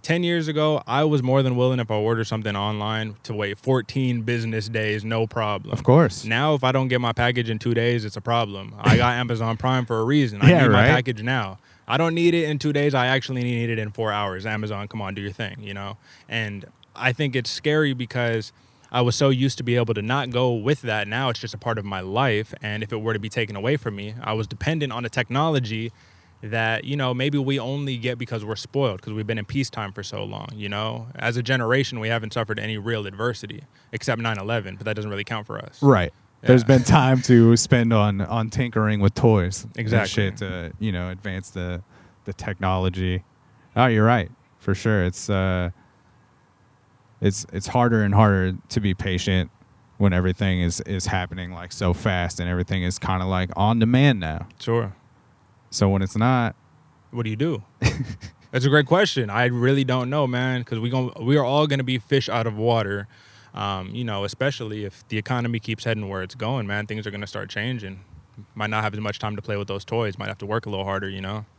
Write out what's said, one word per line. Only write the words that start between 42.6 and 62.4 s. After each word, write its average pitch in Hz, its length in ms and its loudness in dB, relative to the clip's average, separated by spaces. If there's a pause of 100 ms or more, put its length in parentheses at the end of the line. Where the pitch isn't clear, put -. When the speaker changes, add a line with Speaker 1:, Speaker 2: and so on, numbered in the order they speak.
Speaker 2:
Oh, 123 120 6
you're 107 180 6
right. 117 240 4 (300)
For 95 160 0
sure. 107 280 2
It's, 90 280 -2
uh, 92 400 0 (1500)
it's, 101 320 0
it's 92 140 -6
harder 117 380 4
and 98 100 2
harder 98 420 6 (140)
to 120 100 -2
be 98 140 2
patient 92 560 0 (480)
when 98 160 4
everything 90 480 2
is, 87 200 0
is 92 260 -4
happening, 90 440 -4
like, 90 200 -12
so 92 240 0
fast 90 440 -2
and 87 80 -4
everything 90 360 -2
is 90 160 -2
kinda, 92 260 -2
like, 92 300 0
on 110 240 2
demand 127 400 4
now. 78 260 -6 (140)
Speaker 1:
Sure. 117 340 -2 (800)
Speaker 2:
So 98 180 4
when 98 140 2
it's - 120 -6
not 120 400 2 (560)
Speaker 1:
What 120 120 -6
do 110 80 -4
you 107 40 -4
do? 123 280 -4 (420)
Speaker 2:
<laughs> - 460 -16
Speaker 1:
That's 127 140 -2
a 139 40 4
great 147 160 6
question. 160 460 2
I 117 140 2
really 123 380 2
don't 127 260 0
know, 143 180 0
man, 123 360 -2
'cause 117 160 -6
we 120 100 -4
gon-, 127 300 -2
we 123 160 2
are 143 80 4
all 143 240 2
gonna 139 160 -2
be 127 140 -2
fish 135 320 0
out 113 180 0